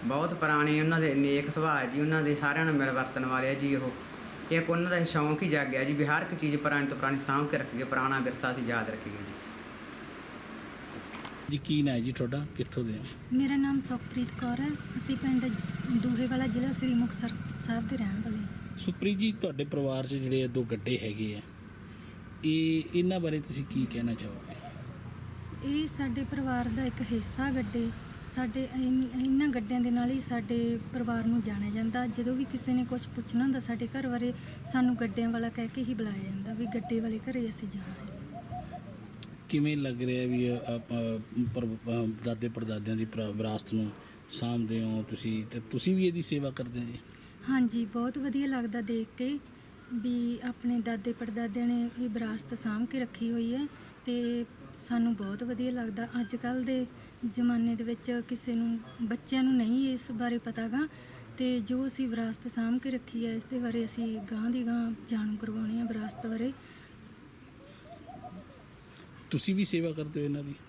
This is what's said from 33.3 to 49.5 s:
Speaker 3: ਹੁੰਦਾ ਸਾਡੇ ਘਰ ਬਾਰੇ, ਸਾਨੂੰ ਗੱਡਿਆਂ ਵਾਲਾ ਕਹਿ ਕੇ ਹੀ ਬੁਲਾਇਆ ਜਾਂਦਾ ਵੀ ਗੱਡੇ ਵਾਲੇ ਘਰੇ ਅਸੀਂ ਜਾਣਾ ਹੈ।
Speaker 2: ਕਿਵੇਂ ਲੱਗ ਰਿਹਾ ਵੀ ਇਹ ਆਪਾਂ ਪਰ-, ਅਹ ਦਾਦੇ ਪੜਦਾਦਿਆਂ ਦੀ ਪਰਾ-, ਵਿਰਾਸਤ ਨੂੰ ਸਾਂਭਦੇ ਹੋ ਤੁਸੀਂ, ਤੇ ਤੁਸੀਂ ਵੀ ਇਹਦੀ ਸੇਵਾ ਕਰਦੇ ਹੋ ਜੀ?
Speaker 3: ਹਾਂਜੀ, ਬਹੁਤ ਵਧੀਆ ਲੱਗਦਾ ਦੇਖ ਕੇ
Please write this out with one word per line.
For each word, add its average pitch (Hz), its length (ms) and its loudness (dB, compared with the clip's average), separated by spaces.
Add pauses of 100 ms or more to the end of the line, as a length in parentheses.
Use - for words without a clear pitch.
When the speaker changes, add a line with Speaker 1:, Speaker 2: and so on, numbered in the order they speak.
Speaker 3:
ਹੁੰਦਾ 262 160 4
ਸਾਡੇ 233 280 -2
ਘਰ 269 200 -4
ਬਾਰੇ, 247 260 0 (320)
ਸਾਨੂੰ 254 300 4
ਗੱਡਿਆਂ 233 340 0
ਵਾਲਾ 233 200 0
ਕਹਿ 233 180 -4
ਕੇ 262 160 -4
ਹੀ 233 100 0
ਬੁਲਾਇਆ 202 300 -2
ਜਾਂਦਾ 196 300 -4
ਵੀ 226 120 -2
ਗੱਡੇ 233 340 0
ਵਾਲੇ 220 180 0
ਘਰੇ 240 320 -2
ਅਸੀਂ 214 180 -6
ਜਾਣਾ 190 260 -6
ਹੈ। - 200 -10 (1400)
Speaker 2:
ਕਿਵੇਂ 151 280 2
ਲੱਗ 131 240 -2
ਰਿਹਾ 127 260 2
ਵੀ 123 180 4
ਇਹ 120 120 2
ਆਪਾਂ 117 600 -2 (360)
ਪਰ-, 123 100 0
ਅਹ 117 420 0 (180)
ਦਾਦੇ 117 240 0
ਪੜਦਾਦਿਆਂ 110 460 -2
ਦੀ 110 100 2
ਪਰਾ-, 110 240 -4
ਵਿਰਾਸਤ 107 440 -2
ਨੂੰ 107 180 2 (380)
ਸਾਂਭਦੇ 113 540 0
ਹੋ 110 240 0
ਤੁਸੀਂ, 110 380 -2
ਤੇ 117 160 -6 (100)
ਤੁਸੀਂ 185 240 4
ਵੀ 185 120 4
ਇਹਦੀ 170 140 2
ਸੇਵਾ 143 300 0
ਕਰਦੇ 123 280 -4
ਹੋ 120 60 -2
ਜੀ? 120 140 -8 (500)
Speaker 3:
ਹਾਂਜੀ, 240 360 4
ਬਹੁਤ 240 320 -2
ਵਧੀਆ 277 300 0
ਲੱਗਦਾ 240 340 0
ਦੇਖ 220 260 0 (100)
ਕੇ 277 220 0 (540)